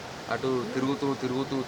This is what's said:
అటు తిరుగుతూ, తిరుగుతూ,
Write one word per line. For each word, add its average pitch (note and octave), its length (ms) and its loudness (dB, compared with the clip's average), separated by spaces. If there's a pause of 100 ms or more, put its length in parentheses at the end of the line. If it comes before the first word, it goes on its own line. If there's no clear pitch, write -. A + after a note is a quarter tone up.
(340)
అటు C3 160 2 (240)
తిరుగుతూ, C3+ 340 2 (160)
తిరుగుతూ, C3+ 320 0 (120)